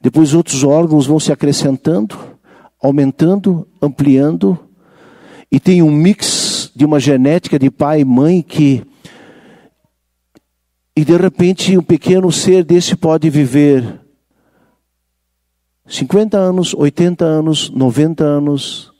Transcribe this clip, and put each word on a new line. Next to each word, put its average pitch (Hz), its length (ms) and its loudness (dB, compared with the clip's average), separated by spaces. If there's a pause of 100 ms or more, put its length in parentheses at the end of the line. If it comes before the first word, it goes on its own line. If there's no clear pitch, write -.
Depois 147 320 2
outros 151 300 -2
órgãos 151 420 2
vão 151 140 0
se 151 120 -2
acrescentando, 147 840 -4 (640)
aumentando, 156 840 0 (120)
ampliando. 147 760 0 (960)
E 139 80 2
tem 180 240 2
um 151 80 4
mix - 840 -2
de 127 80 0
uma 151 160 2
genética 143 600 0
de 135 100 2
pai 151 320 -2
e 135 40 2
mãe 147 360 2
que, 139 420 -2 (2000)
e 151 100 2
de 165 100 4
repente 185 640 0
um 170 60 2
pequeno 185 480 0
ser 185 320 2
desse 175 320 0
pode 160 340 0
viver 135 720 0 (1900)
cinquenta 196 500 -2
anos, 185 360 -2
oitenta 170 520 -2
anos, 156 440 -2
noventa 143 540 -2
anos. 143 760 -4